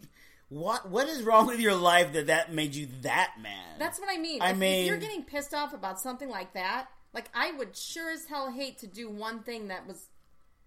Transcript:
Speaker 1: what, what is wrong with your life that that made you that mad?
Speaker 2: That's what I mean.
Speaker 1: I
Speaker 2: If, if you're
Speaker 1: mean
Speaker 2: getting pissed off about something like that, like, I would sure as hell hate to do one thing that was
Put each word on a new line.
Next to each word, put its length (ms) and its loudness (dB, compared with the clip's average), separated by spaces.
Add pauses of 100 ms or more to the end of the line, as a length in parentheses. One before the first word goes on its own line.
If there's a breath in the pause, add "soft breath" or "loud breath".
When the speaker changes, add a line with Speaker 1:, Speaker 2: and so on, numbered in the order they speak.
(480 soft breath)
Speaker 1:
what, 400 -2
what 220 0
is 140 -4
wrong 240 8
with 120 0
your 160 6
life 380 8
that 140 0
that 260 4
made 220 -2
you 100 -6 (160)
that 400 2
mad? 380 -12
Speaker 2:
That's 200 -4
what 100 -8
I 80 -2
mean. 240 -4
Speaker 1:
I 100 4
Speaker 2:
If, 100 0
if 240 4
you're 120 2
Speaker 1:
mean 20 -8 (100)
Speaker 2:
getting 160 -8
pissed 280 -6
off 200 -4
about 260 -8
something 300 -8
like 240 -8
that, 360 -4 (240)
like, 200 -10
I 200 0
would 220 -8
sure 360 -8
as 140 -8
hell 260 -6
hate 280 -8
to 80 -16
do 220 -12
one 320 -8
thing 280 -10
that 180 -10
was 200 -16 (600)